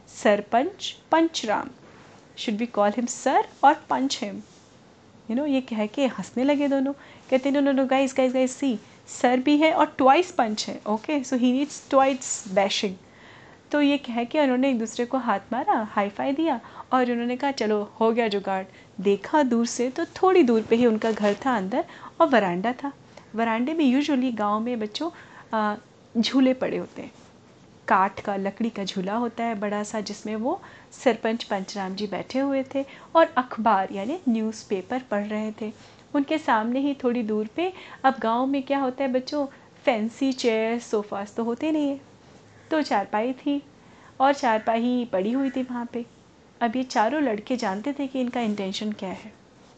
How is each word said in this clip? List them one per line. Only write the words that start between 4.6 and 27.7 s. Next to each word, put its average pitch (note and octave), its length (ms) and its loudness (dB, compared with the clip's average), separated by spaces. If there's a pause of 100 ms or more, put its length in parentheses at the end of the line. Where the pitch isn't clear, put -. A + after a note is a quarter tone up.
You - 40 -6
know, C4+ 140 0
ये C4+ 160 0
कह G#3+ 240 -4
के C4 220 0
हंसने G#3+ 360 -4
लगे C#4+ 240 2
दोनों। C#4 260 0 (360)
कहते, C4 220 2
"No, C#4+ 100 2
no, C#4 100 2
no, C4+ 120 2
guys, C4 300 2
guys, C4 200 2
guys, B3+ 260 0
see, B3+ 180 0 (300)
सर B3+ 320 2
भी D4 180 4
है D#4+ 160 6
और - 240 2
ट्वाइस C#4+ 340 6
पंच G#3+ 360 -2
है, G3+ 160 -10
okay? B3 400 -2
So C4 100 -6
he B3+ 320 2
needs - 280 -6
twice C4+ 540 2
bashing." G3 460 0 (800)
तो D4 100 2
ये C#4+ 160 4
कह A#3+ 260 -6
के A#3+ 160 -2
उन्होंने C4 300 2
एक B3 100 0
दूसरे A3+ 260 -4
को C4 120 -2
हाथ A#3 220 0 (120)
मारा, B3+ 400 0
हाई G3+ 180 0
फाई B3+ 220 -4
दिया C#4+ 300 0 (320)
और B3+ 180 2
उन्होंने A#3+ 260 -2
कहा, C#4 140 -2
"चलो G#3+ 480 -2
हो A3+ 120 4
गया A3+ 160 0
जुगाड़।" G3 380 -2 (360)
देखा G3+ 420 2
दूर A#3 220 2
से B3 240 -4
तो E4 160 -4
थोड़ी F#4 380 4
दूर A#3 180 4
पे A#3 140 2
ही A#3+ 100 6
उनका A3 260 2
घर G#3 240 2 (100)
था B3+ 120 2
अंदर G#3 280 -2 (360)
और E4 60 8
वरांडा G#3 460 2
था। C#4 200 -10 (420)
वरांडे A3+ 380 0
में C#4+ 280 4
usually C4 340 0
गांव G#3 240 0
में A#3 200 -4
बच्चों, G#3+ 320 -6 (420)
आ, G#3+ 220 0 (420)
झूले B3+ 360 4
पड़े F3 240 -4
होते - 240 -10
हैं, - 100 -16 (760)